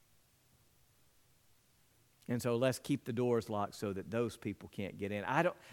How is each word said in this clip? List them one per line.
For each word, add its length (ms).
And 120
so 140
let's 240
keep 260
the 80
doors 380
locked 240
so 180
that 200
those 240
people 320
can't 280
get 140
in." 140
I 180
don't, 140